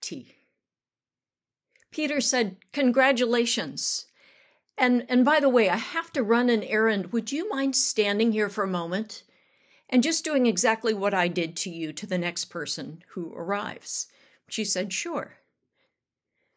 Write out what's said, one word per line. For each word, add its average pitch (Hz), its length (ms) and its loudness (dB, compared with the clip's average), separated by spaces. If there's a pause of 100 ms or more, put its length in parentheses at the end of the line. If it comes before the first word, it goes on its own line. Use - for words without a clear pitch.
T. - 340 -14 (1500)
Peter 294 300 -2
said, 233 500 -2
"Congratulations." 240 1400 0 (680)
"And, 247 300 4
and 247 160 6
by 302 160 4
the 277 80 6
way, 233 200 6
I 175 80 2
have 330 360 -6
to 277 100 0
run 233 260 4
an 226 140 2
errand. 214 500 0
Would 233 200 -2
you 339 160 -2
mind 269 280 -2
standing 208 560 2
here 214 160 2
for 196 160 -2
a 196 40 -2
moment 180 540 -4 (680)
and 254 140 4
just 311 220 0
doing 269 220 2
exactly 220 480 2
what 202 200 -2
I 175 140 2
did 170 300 -4
to - 120 -6
you 165 220 -8
to 196 140 -12
the 185 120 -2
next 175 280 -4
person 160 640 -10
who 175 240 -10
arrives?" - 760 -8 (400)
She 220 160 -6
said, 185 280 -4
"Sure." - 460 -8 (1200)